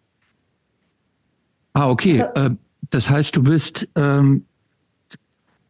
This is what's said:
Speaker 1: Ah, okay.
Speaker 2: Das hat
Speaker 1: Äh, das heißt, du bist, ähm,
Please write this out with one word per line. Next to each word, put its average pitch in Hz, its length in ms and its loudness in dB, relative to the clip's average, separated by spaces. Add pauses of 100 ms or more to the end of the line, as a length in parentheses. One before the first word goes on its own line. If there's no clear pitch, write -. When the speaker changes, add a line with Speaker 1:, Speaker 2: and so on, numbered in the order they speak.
(1700)
Speaker 1:
Ah, 143 160 0
okay. 135 280 2
Speaker 2:
Das 240 120 0
hat - 80 -6
Speaker 1:
Äh, 135 180 0 (340)
das - 200 -4
heißt, 139 260 0
du 139 80 2
bist, 147 540 -2
ähm, 139 480 2 (1200)